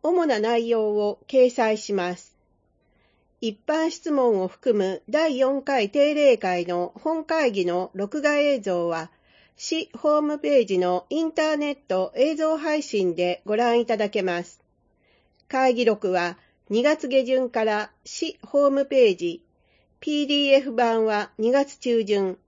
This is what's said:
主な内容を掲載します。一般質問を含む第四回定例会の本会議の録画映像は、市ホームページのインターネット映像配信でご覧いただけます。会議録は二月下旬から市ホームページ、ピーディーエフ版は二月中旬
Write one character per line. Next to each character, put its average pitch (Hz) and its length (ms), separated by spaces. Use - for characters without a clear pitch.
主 339 240
な 240 140
内 233 300
容 214 220
を 208 360
掲 254 220
載 220 280
し 214 140
ま 180 240
す。 - 160
一 214 220
般 320 240
質 330 220
問 240 320
を 185 40
含 220 300
む 190 320
第 294 300
四 269 240
回 240 260
定 294 240
例 277 240
会 180 300
の 175 260
本 320 300
会 311 280
議 190 140
の 175 300
録 202 260
画 294 160
映 285 220
像 180 280
は、 165 220
市 - 400
ホ 302 220
ー - 20
ム 302 160
ペ 294 220
ー 220 80
ジ 190 100
の 180 320
イ 320 140
ン 320 80
タ 311 220
ー 294 40
ネ 294 140
ッ 285 60
ト 185 280
映 294 200
像 311 240
配 302 240
信 185 320
で 175 300
ご 214 100
覧 240 240
い 233 80
た 220 100
だ 208 140
け 208 100
ま 175 220
す。 - 180
会 262 260
議 240 120
録 208 260
は 175 260
二 226 140
月 302 240
下 262 180
旬 262 240
か 220 140
ら 214 260
市 - 380
ホ 285 240
ー - 20
ム 277 160
ペ 262 220
ー 180 100
ジ、 170 240
ピ 294 260
ー - 20
デ 294 80
ィ 285 160
ー 269 60
エ 277 40
フ 262 120
版 226 320
は 208 340
二 226 120
月 277 260
中 233 280
旬 196 320